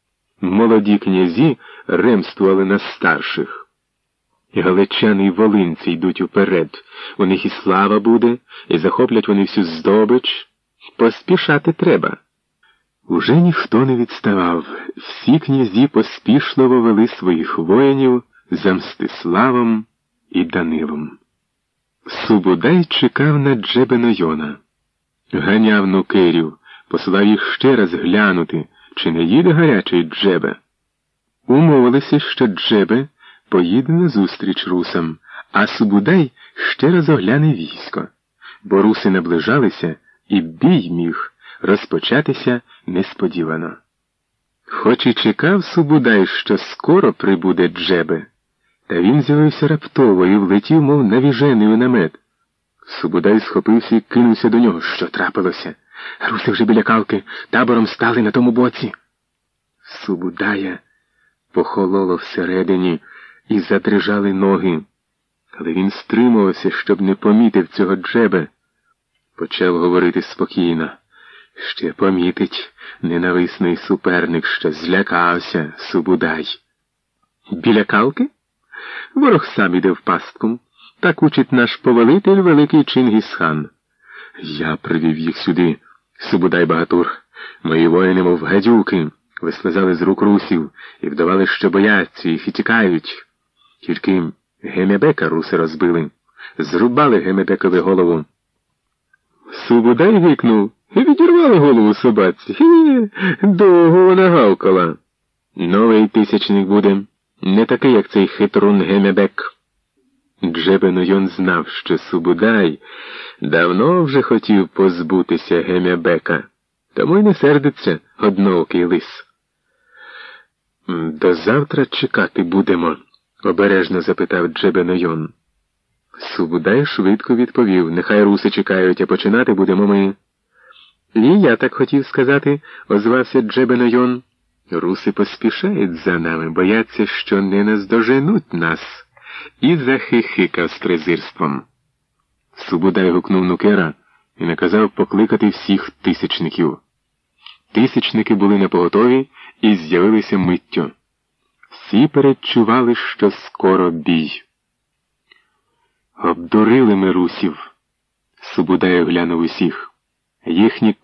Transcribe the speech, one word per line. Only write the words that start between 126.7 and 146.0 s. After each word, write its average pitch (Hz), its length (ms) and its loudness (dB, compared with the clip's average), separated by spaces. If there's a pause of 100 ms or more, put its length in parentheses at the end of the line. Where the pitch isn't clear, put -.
швидко 107 500 0
відповів: 101 560 0
«Нехай 104 320 0
руси 101 260 2
чекають, 92 520 0
а 92 40 0
починати 107 480 0
будемо 95 340 2
ми». 98 280 2 (960)
«І 143 280 4
я 127 140 4
так - 180 -4
хотів 135 320 0
сказати», 143 560 0 (280)
озвався 120 520 0
Джебенойон. 123 800 0 (480)
Руси 90 400 -4
поспішають 110 840 -4
за 85 240 -2
нами, 82 300 -4
бояться, 101 560 0
що - 360 -4
не 98 220 0
наздоженуть 113 920 0
нас. 82 260 -4 (840)
І 165 160 2
захихикав 117 920 -2
з - 60 -18
презирством. 80 840 -4 (920)
Субудай 92 560 0
гукнув 90 340 0
нукера 90 480 0 (440)
і 98 80 -6
наказав 90 440 0
покликати 104 600 0
всіх - 400 -4
тисячників. 82 880 -4 (920)